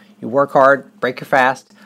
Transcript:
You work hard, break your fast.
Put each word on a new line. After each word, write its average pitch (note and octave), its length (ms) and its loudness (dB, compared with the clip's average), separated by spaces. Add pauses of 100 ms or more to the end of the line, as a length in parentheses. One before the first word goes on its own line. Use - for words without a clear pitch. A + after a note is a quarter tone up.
(200)
You A#2+ 80 -14
work C3+ 240 -4
hard, C3+ 320 2 (160)
break B2+ 200 -8
your D3 60 -16
fast. C3 480 -2 (120)